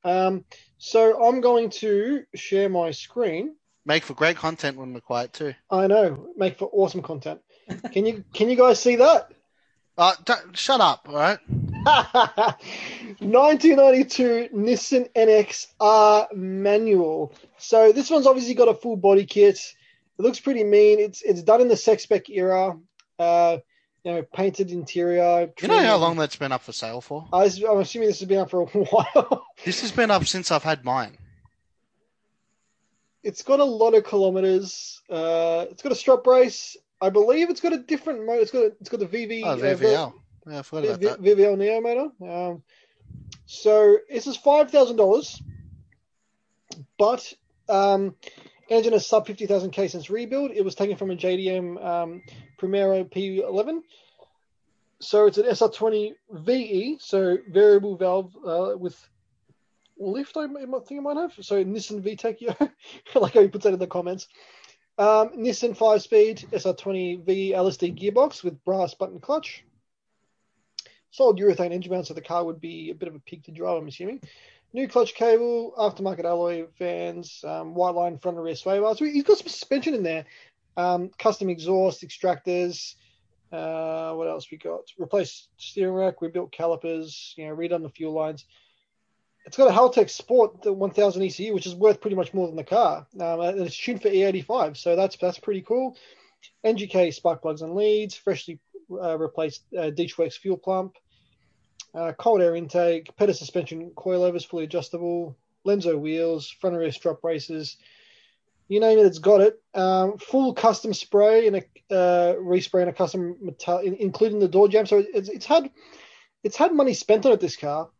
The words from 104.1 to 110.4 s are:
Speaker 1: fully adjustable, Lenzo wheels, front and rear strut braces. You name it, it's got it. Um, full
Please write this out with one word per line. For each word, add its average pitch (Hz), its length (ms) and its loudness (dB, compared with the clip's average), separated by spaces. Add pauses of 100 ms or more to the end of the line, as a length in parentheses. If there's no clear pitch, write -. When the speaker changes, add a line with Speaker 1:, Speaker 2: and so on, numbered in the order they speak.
Speaker 1:
fully 160 200 -8
adjustable, 170 720 -8 (280)
Lenzo 180 320 0
wheels, 160 540 -4
front 180 240 -4
and 170 80 -4
rear 160 80 -2
strut 160 320 -6
braces. 160 540 -8 (920)
You 208 140 0
name 220 180 6
it, 208 80 8
it's 160 140 2
got 196 220 6
it. 214 200 2 (120)
Um, 190 440 0
full 262 360 -2